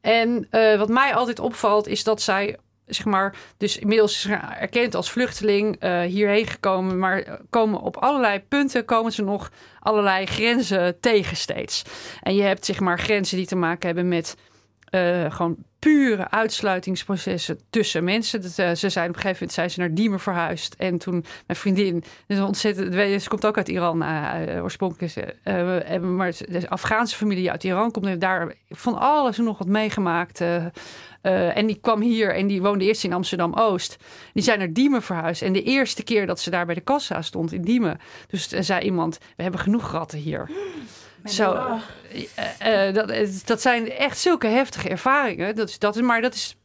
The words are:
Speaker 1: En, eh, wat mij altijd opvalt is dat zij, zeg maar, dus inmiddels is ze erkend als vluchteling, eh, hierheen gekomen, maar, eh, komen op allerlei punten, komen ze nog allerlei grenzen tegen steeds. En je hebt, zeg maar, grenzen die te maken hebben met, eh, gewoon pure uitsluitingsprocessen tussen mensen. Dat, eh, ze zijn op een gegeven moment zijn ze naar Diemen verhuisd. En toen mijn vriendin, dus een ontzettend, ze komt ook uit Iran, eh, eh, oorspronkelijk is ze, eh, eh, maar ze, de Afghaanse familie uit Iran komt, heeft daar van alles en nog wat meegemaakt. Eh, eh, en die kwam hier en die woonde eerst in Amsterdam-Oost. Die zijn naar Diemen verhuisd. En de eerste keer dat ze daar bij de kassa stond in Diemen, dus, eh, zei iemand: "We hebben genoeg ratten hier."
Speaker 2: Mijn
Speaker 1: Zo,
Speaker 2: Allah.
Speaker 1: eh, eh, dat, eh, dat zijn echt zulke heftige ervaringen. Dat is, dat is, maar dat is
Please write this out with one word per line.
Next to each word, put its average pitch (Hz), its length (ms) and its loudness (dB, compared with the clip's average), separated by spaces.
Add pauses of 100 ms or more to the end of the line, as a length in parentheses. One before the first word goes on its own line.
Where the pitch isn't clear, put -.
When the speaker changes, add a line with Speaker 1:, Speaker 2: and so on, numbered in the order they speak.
Speaker 1:
En, 233 480 2
eh, 220 280 6
wat 208 120 2
mij 262 260 4
altijd 233 240 0
opvalt 214 480 2
is - 160 -4
dat 220 180 0
zij, 202 360 -2 (280)
zeg - 200 -8
maar, 196 300 2 (220)
dus 202 200 -2
inmiddels 208 340 4
is - 100 -4
ze 208 120 -2 (260)
erkend 240 360 0
als 175 160 -2
vluchteling, 208 680 0
eh, 180 220 0
hierheen 202 460 2
gekomen, 185 520 0
maar, 190 220 0
eh, - 120 -12 (160)
komen 220 320 2
op 190 160 -6
allerlei 240 420 2
punten, 269 460 0
komen 226 260 2
ze 220 120 -4
nog 202 280 -4 (280)
allerlei 196 460 2
grenzen 196 760 2
tegen 208 380 2
steeds. - 460 -6 (380)
En 190 140 0
je 202 60 6
hebt, 196 240 2
zeg 190 140 -2
maar, 175 200 2
grenzen 202 380 0
die 185 100 -2
te 190 80 -2
maken 175 300 0
hebben 175 220 0
met, 170 280 0 (540)
eh, 175 420 2
gewoon 170 240 -2 (240)
pure 262 500 4
uitsluitingsprocessen 190 1300 -2 (100)
tussen 170 340 0
mensen. 214 380 0
Dat, 180 160 -8
eh, 180 160 2
ze 190 160 0
zijn 175 200 0
op 170 60 -6
een - 60 -8
gegeven 190 180 0
moment 175 120 -6
zijn 175 200 -2
ze - 80 -8
naar 175 140 0
Diemen 202 260 2
verhuisd. 170 580 -4
En 180 200 -2
toen 175 280 -4 (220)
mijn 175 120 -6
vriendin, 185 440 0 (240)
dus 202 100 0
een 196 60 2
ontzettend, 196 800 0
ze - 80 -10
komt 214 160 -2
ook 214 120 2
uit 202 120 -2
Iran, 170 340 0
eh, 160 540 -4
eh, 170 60 -4
oorspronkelijk 180 420 -4
is 156 80 -8
ze, - 300 -8
eh, 180 520 -2
eh, 175 60 -2
maar 180 300 -2
ze, - 200 -12
de 175 180 -4
Afghaanse 220 460 -2
familie 185 360 0
uit - 120 -6
Iran 208 280 0
komt, 208 140 -2
heeft 180 160 -2
daar 185 320 0 (160)
van - 300 -2
alles 277 380 2
en 233 60 0
nog 220 140 0
wat 180 100 -4
meegemaakt. 190 720 0
Eh, 170 240 0 (560)
eh, 185 360 2
en 214 80 2
die 214 160 -2
kwam 220 200 2
hier 220 340 2
en 196 120 0
die 196 140 0
woonde 196 240 2
eerst 214 180 2
in 185 100 -2
Amsterdam-Oost. 180 840 0 (360)
Die 214 100 0
zijn 220 160 4
naar 175 140 -2
Diemen 254 280 4
verhuisd. 170 400 -4
En 190 120 0
de 196 100 2
eerste 262 400 0
keer 202 240 0
dat 180 120 -2
ze - 100 -6
daar 175 160 0
bij 170 100 -2
de 175 60 -6
kassa - 400 -2
stond 165 300 -4
in 185 100 -4
Diemen, 208 360 2 (300)
dus, - 240 -6
eh, 190 100 -2
zei 185 240 0
iemand: 165 320 0 (180)
"We 170 80 -8
hebben 185 180 -4
genoeg 208 300 0
ratten 156 280 -6
hier." 151 300 -6 (720)
Speaker 2:
Mijn 202 140 -6
Speaker 1:
Zo, 202 160 2
Speaker 2:
Allah. 247 300 -4 (540)
Speaker 1:
eh, 202 520 0
eh, 190 80 -2
dat, 214 140 0
eh, - 180 0 (180)
dat 226 160 0
zijn 240 300 2
echt 277 260 -2
zulke 330 300 2
heftige 240 420 0
ervaringen. 208 640 0
Dat 214 140 -2
is, - 100 -16
dat 208 160 0
is, 233 60 0
maar 233 200 2
dat 240 120 0
is - 320 -8